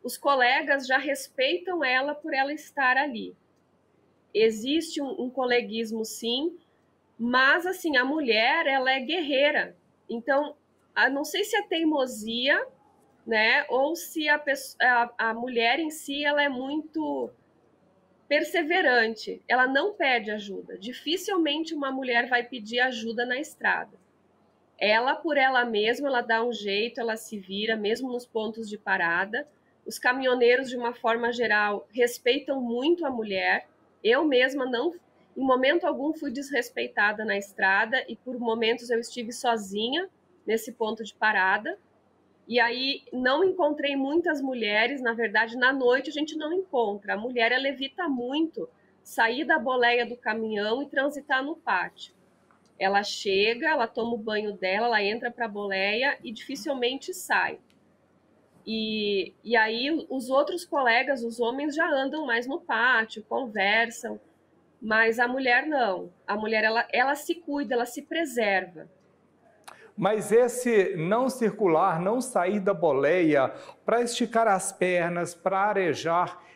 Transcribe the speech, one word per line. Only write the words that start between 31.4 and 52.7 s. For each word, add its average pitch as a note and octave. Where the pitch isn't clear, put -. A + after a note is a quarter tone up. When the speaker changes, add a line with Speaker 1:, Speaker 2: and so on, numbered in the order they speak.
Speaker 1:
respeitam B3
muito C4
a C4+
mulher. G3
Eu B3
mesma C4+
não, C4+
em C4
momento C4
algum, D4
fui D4
desrespeitada A#3
na G3+
estrada G3+
e A3+
por B3
momentos A#3
eu A#3
estive A#3
sozinha A#3
nesse A3
ponto A3
de -
parada. G#3+
E A#3
aí B3+
não B3+
encontrei D4+
muitas C#4+
mulheres, A#3+
na A#3
verdade, A3
na B3+
noite C4+
a -
gente D#4
não D#4
encontra. G#3
A -
mulher, A#3
ela C4
evita C#4
muito C#4
sair A#3+
da D#4+
boleia A#3+
do A#3+
caminhão A3
e C#4+
transitar C#4+
no D4+
pátio. -